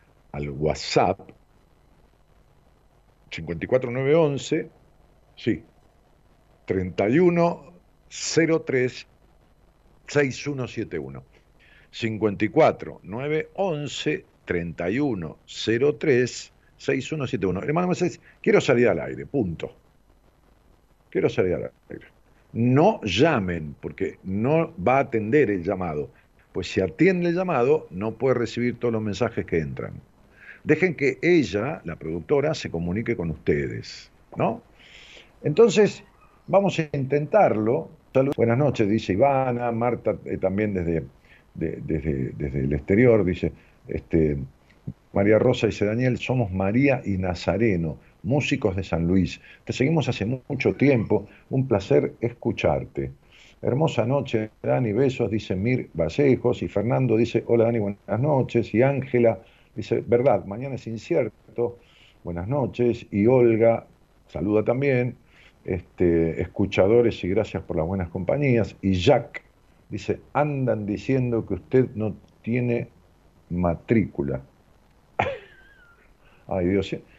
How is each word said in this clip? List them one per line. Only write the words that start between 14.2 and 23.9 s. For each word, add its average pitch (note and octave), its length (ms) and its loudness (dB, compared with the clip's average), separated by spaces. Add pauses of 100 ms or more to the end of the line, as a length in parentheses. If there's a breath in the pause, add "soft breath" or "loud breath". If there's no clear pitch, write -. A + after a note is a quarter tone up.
treinta E2+ 460 -4
y A#2 80 -2
uno G#2+ 480 -4
cero B2 500 0
tres B2+ 560 0 (240 soft breath)
seis C3+ 360 -4
uno D3 140 -4
siete G2+ 200 -4
uno. F2+ 140 -2
Le D3 120 -4
mando F3 140 0
un F3+ 120 0
mensaje, - 220 -4 (200 soft breath)
"Quiero G3+ 200 4
salir A#2+ 280 4
al E2+ 120 2
aire, C2+ 260 -10
punto. F#2 480 -4 (1400)
Quiero - 180 -2
salir F#2 260 0
al A#1+ 180 -8 (160)
aire". - 180 -16 (460)
No C3+ 500 4
llamen, F#2 800 0
porque D#2 420 -8